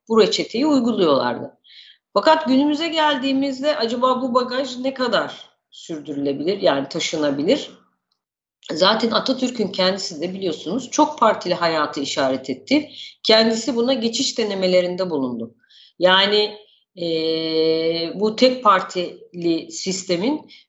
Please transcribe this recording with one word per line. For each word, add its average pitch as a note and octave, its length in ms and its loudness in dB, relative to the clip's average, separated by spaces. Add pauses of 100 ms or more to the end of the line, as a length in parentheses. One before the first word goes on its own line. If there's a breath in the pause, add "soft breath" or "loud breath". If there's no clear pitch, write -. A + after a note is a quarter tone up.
bu A3 120 6
reçeteyi G3+ 440 0
uyguluyorlardı. F3+ 920 2 (560 loud breath)
Fakat D#4 340 4
günümüze D4 400 0
geldiğimizde C#4 880 0
acaba B3 460 0
bu B3+ 120 -2
bagaj B3 440 -2
ne C4 160 -4
kadar G#3+ 560 -2 (220)
sürdürülebilir, D3 880 -4
yani C#3 280 0
taşınabilir? D#3 840 -2 (1000)
Zaten G3 400 2
Atatürk'ün A3 560 -2
kendisi F#3 540 -2
de F3+ 120 -6
biliyorsunuz F#3+ 580 -6
çok D4+ 280 0
partili G3 340 2
hayatı D#3+ 460 -2
işaret C3+ 500 -2
etti. C#4+ 400 -2 (340 loud breath)
Kendisi A3+ 520 2
buna A#3 180 0
geçiş A#3 440 -2
denemelerinde F#3 720 0
bulundu. B2+ 460 -4 (440 soft breath)
Yani, G3 580 4 (440 loud breath)
e, F3 40 -4 (1080)
bu G#3+ 200 0
tek B3+ 280 4
partili F3 1080 0
sistemin F#3+ 800 -4 (160 loud breath)